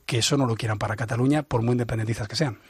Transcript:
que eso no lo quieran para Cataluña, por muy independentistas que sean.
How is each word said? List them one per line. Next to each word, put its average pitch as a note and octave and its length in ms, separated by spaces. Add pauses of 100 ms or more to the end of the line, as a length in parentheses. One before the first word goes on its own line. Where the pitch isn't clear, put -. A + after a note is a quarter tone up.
que B2 120
eso B2+ 180
no C3+ 100
lo A#2 80
quieran G#2+ 240
para G#2 160
Cataluña, B2+ 480
por B2 200
muy A#2+ 100
independentistas A2+ 560
que - 80
sean. C3 220 (120)